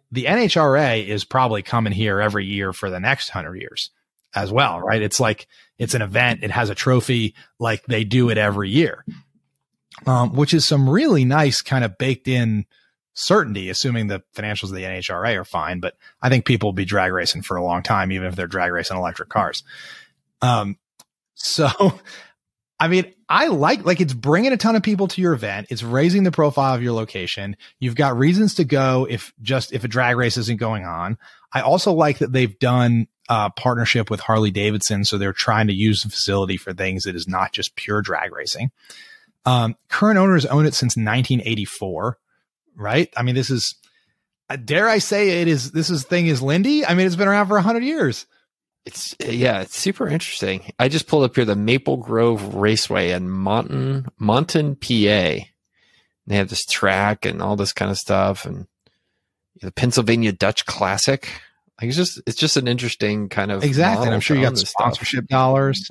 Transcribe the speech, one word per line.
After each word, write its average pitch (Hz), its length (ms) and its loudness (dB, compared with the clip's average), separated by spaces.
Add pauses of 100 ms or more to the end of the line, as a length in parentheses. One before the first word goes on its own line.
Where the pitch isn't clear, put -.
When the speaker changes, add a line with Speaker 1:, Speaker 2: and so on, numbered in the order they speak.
(120)
Speaker 1:
The 123 140 -4
N 185 120 2
H 214 180 2
R 143 200 4
A 117 300 2
is 104 180 -4
probably 120 380 0
coming 113 300 0
here 101 280 0
every 101 260 0
year 98 260 -4
for 98 160 -8
the 90 120 -6
next 127 280 -2
hundred 87 280 -10
years - 340 -12 (440)
as 98 160 -4
well, 107 300 0
right? 104 220 -2
It's 107 180 -2
like, 110 260 -2 (320)
it's 117 160 -4
an 120 60 0
event. 113 420 0
It 104 80 -4
has 107 200 -2
a 101 40 -6
trophy. 120 600 0 (240)
Like, 113 260 -4
they 113 200 -2
do 120 260 2
it 107 80 0
every 101 320 0
year, 139 340 0 (1000)
um, 123 280 2
which 143 200 2
is 160 100 2
some 139 240 2
really 185 360 4
nice 143 360 2
kind 127 240 0
of 98 140 -6
baked 131 300 -2
in 113 360 0 (500)
certainty, 107 540 0
assuming 113 380 -2
the 98 160 -4 (120)
financials 104 360 -6
of 95 40 -8
the 92 120 -8
N 92 60 -8
H 92 180 -8
R 92 160 -4
A 117 100 0
are 90 80 -6
fine. 87 360 -6
But 90 160 -8 (240)
I 127 100 0
think 127 160 4
people 107 220 2
will 95 60 0
be 95 120 -4
drag 92 260 0
racing 90 300 -4
for 98 140 -6
a 90 80 -4
long 87 180 -2
time, 98 280 0
even 92 160 -4
if 90 100 -8
they're 90 100 -4
drag 90 260 -2
racing 87 240 -4
electric 90 320 -6
cars. 95 340 -2 (800)
Um, 110 340 0 (580)
so, - 340 0 (100)
<laughs> - 220 2 (800)
I 160 80 2
mean, 185 260 0 (140)
I 220 180 4
like, 190 380 0
like, 180 160 2
it's 147 120 0
bringing 156 400 2
a 247 40 2
ton 226 180 2
of 214 80 2
people 202 240 0
to 185 140 -6
your 175 140 2
event. 104 360 -6
It's 113 140 -8
raising 160 400 4
the 175 80 2
profile 139 420 2
of 120 80 -2
your 120 120 0
location. 101 600 -6 (220)
You've 123 160 -2
got 131 240 2
reasons 180 380 4
to 175 80 2
go 131 440 2
if - 320 -6
just, 127 320 -2
if 120 120 -6
a 120 40 -6
drag 120 280 2
race 120 200 2
isn't 117 200 -2
going 107 280 -4
on. 87 320 -4 (360)
I 131 80 0
also 175 320 2
like 156 260 2
that 127 140 -2
they've 127 260 0
done 120 480 4 (220)
a 107 220 2
partnership 117 600 0
with 107 80 -2
Harley 110 320 2
Davidson. 104 540 0
So - 120 0
they're 98 160 0
trying 110 360 2
to 101 40 2
use 104 300 2
the 107 80 -8
facility 98 460 -2
for 92 160 -10
things 95 320 -4
that 95 100 -6
is 85 140 -8
not 92 240 -2
just - 240 -8
pure 104 260 -2
drag 87 300 -6
racing. 95 400 -6 (720)
Um, 120 320 0 (120)
current 208 300 2
owners 185 260 4
own 151 220 4
it 147 80 0
since 123 220 0
nineteen 120 480 0
eighty-four, 104 720 -4 (560)
right? 117 420 0
I 117 60 0
mean, 123 140 0
this 131 120 0
is, 123 280 -2 (760)
uh, 143 60 -8
dare 147 320 0
I 220 100 4
say 196 420 2
it 170 60 2
is, 139 240 2
this 156 180 -2
is, 160 140 -2
thing 175 240 0
is 139 160 2
Lindy. 208 420 2
I 170 100 2
mean, 185 120 4
it's 175 100 0
been 196 120 2
around 202 180 2
for 208 100 2
a 190 60 4
hundred 233 220 2
years. 262 420 -2 (580)
Speaker 2:
It's, - 360 -12
yeah, 120 400 0
it's - 180 -10
super 196 300 -2
interesting. 98 680 -4
I 123 120 4
just 147 180 -2
pulled 151 160 4
up 123 140 2
here 127 80 4
the 104 100 2
Maple 127 440 0
Grove 113 580 0
Raceway 98 560 0
in 92 180 -4
Monton, 127 760 -2 (120)
Monton, 143 560 0
P 110 340 2
A. 90 400 0 (800)
They 104 100 0
have 98 120 0
this - 180 -6
track 101 580 0
and 82 160 -4
all 98 140 -2
this 101 180 -2
kind 98 200 -2
of 98 60 -4
stuff, 98 460 0
and - 220 -10 (920)
the 95 100 -10
Pennsylvania 113 640 2
Dutch 95 340 0
Classic. 101 600 -2 (520)
Like, 113 80 -4
it's 131 80 -4
just, 175 300 -2
it's 113 100 -4
just 156 200 0
an 127 120 0
interesting 110 600 -2
kind 101 240 -4
of 98 100 -4
Speaker 1:
Exactly. 147 300 2
And 107 80 0
Speaker 2:
model 117 140 2
Speaker 1:
I'm 107 60 0
sure 151 140 0
Speaker 2:
to 135 60 2
Speaker 1:
you 131 60 4
Speaker 2:
own 123 60 2
Speaker 1:
got 117 80 0
Speaker 2:
this 98 100 -4
stuff. 104 100 -4
Speaker 1:
sponsorship 120 480 -2
dollars. 131 640 2